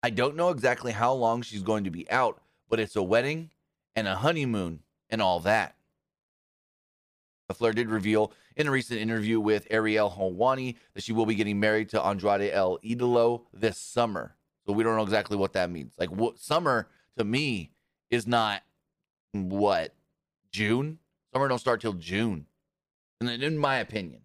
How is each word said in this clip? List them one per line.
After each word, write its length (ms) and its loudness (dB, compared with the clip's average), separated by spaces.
I 60 0
don't 260 0
know 140 2
exactly 420 0
how 220 2
long 280 0
she's 220 -10
going 180 2
to 80 -4
be 220 -12
out, 280 0
but 100 0
it's 160 -2
a 80 0
wedding 480 0
and 100 -2
a 80 0
honeymoon 720 -2
and 120 -4
all 200 2
that." 340 0
Flair 200 0
did 180 0
reveal 420 2
in 140 0
a 20 0
recent 300 -2
interview 400 0
with 300 2
Ariel 380 2
Helwani 680 -2
that 80 -12
she 100 -6
will 140 2
be 80 0
getting 240 0
married 300 2
to 120 0
Andrade 520 0
El 260 0
Idolo 640 2
this 240 -2
summer. 600 -4
So 80 -2
we 120 2
don't 120 2
know 60 2
exactly 340 0
what 180 0
that 140 0
means. 300 -10
Like, 140 -2
what, 260 -2
summer 500 0
to 60 0
me 480 -2
is 160 0
not, 380 0
what, 640 0
June? 480 0
Summer 160 2
don't 100 0
start 220 0
till 140 -2
June, 520 -2
and 100 -6
then, 140 -6
in 160 -2
my 200 2
opinion. 460 -6